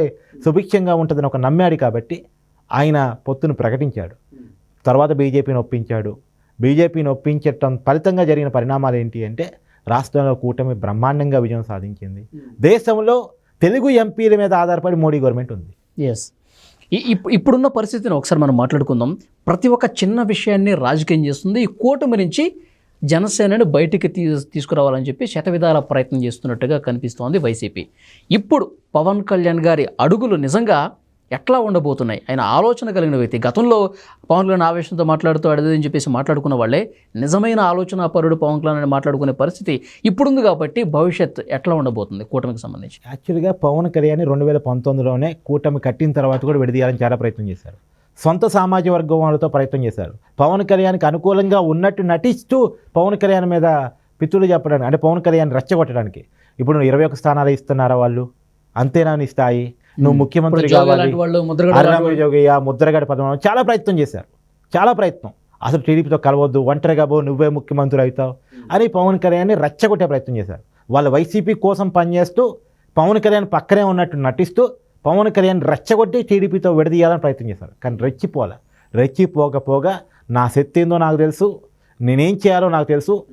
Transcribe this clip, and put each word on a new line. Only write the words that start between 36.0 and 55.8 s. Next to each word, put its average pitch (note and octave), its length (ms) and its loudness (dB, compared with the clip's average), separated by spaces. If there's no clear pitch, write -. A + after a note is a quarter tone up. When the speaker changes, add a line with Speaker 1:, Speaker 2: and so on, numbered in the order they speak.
Speaker 2:
మాట్లాడుకున్న C#3 460 -2
వాళ్ళే B2+ 380 -2
నిజమైన G3+ 440 0
ఆలోచనా F#3 460 -2
పరుడు D#3+ 300 0
పవన్ D3+ 260 -2
కళ్యాణ్ D3+ 160 -2
అని D3 80 -4
మాట్లాడుకునే C#3 480 -2
పరిస్థితి F3 480 -4
ఇప్పుడుంది C4+ 360 2
కాబట్టి G3 420 0
భవిష్యత్ E3 640 -2
ఎట్లా E3 260 -2
ఉండబోతుంది A2 480 -4
కూటమికి A#2+ 360 -6
సంబంధించి? G#2+ 480 -16
Speaker 1:
యాక్చువల్‌గా E3+ 440 -4
పవన్ E3 400 0
కళ్యాణ్ D3+ 340 2
రెండు C#3+ 200 0
వేల D3 120 2
పంతొమ్మిదిలోనే C3 880 -2
కూటమి C#3+ 340 -2
కట్టిన D3 320 -2
తర్వాత C3 300 0
కూడా C#3+ 180 0
విడదీయాలని B2+ 440 0
చాలా A#2+ 120 0
ప్రయత్నం A2 340 -4
చేశారు. - 260 -14
సొంత E3+ 220 2
సామాజిక F#3 460 0
వర్గం E3 280 0
వాళ్ళతో D#3 280 0
ప్రయత్నం C3+ 360 -2
చేశారు. G2 300 -6
పవన్ F3+ 280 2
కళ్యాణ్కి F#3 380 2
అనుకూలంగా F#3+ 540 2
ఉన్నట్టు F3+ 420 0
నటిస్తూ G#3 720 0
పవన్ G3 220 2
కళ్యాణ్ F#3+ 280 2
మీద F3 160 0
పితులు F#3+ 240 2
చెప్పడానికి, D3+ 400 0
అంటే C#3 120 0
పవన్ E3+ 240 0
కళ్యాణ్ D#3+ 320 2
రెచ్చగొట్టడానికి. B2 720 -2